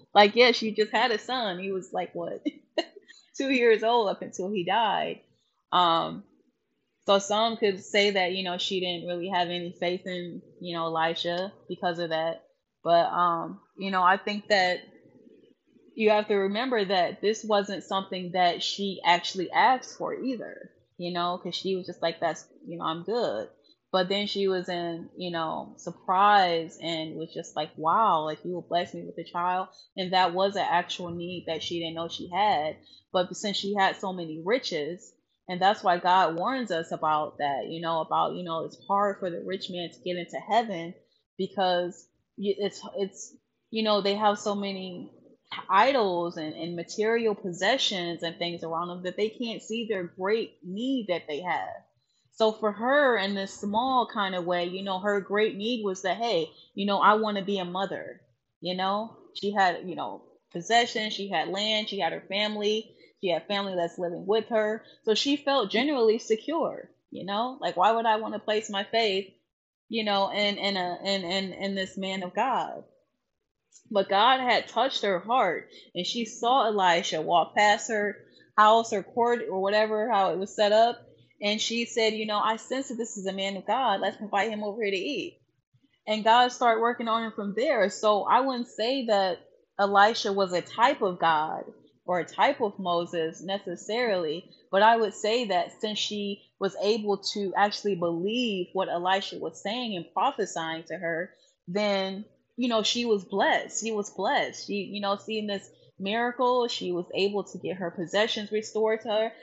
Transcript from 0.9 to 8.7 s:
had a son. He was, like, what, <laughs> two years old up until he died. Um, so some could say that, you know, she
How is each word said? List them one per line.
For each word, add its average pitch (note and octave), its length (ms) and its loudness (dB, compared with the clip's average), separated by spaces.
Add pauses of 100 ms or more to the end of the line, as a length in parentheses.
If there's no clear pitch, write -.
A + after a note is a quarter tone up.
had A#3+ 200 2
a G#3 80 0
son. A3 400 -4
He G3 120 -6
was, F#3 220 -8
like, F3+ 220 -6
what, E3+ 300 -8 (720)
<laughs> - 200 -18
two C4+ 140 0
years A#3 320 6
old A3+ 260 4
up F#3+ 120 -4
until - 300 -6
he G3 140 -2
died. F3+ 560 0 (500)
Um, E3 520 2 (840)
so G3 120 6
some G#3+ 380 0
could G3 260 0
say G3+ 280 4
that, F#3 220 0
you F#3+ 100 -4
know, F3+ 140 -4
she F#3+ 220 -4